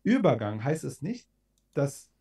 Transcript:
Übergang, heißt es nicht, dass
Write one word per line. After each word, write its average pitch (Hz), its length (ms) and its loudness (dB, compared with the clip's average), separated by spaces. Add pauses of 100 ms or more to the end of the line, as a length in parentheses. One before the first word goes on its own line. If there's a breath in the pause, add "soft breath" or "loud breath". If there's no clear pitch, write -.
Übergang, 113 580 2
heißt 151 220 -2
es 139 180 -10
nicht, 226 280 -10 (440)
dass - 480 -4